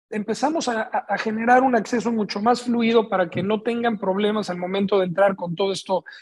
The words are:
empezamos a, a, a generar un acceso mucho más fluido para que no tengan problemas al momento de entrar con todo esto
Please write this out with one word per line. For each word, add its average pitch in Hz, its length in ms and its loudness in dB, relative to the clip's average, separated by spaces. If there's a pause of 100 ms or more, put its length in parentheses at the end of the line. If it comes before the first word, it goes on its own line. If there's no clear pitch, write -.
empezamos 226 600 -2
a, 220 140 -2
a, - 240 -4
a 196 100 -2
generar 233 460 4
un 254 120 2
acceso 226 380 0
mucho 208 280 -2
más 240 200 2
fluido 233 480 2
para 185 200 0
que 180 140 -4
no 208 180 0
tengan 233 380 -2
problemas 208 500 0
al 180 80 -6
momento 190 420 0
de 185 60 2
entrar 190 300 2
con 175 180 -6
todo 196 200 -2
esto 180 320 -4 (160)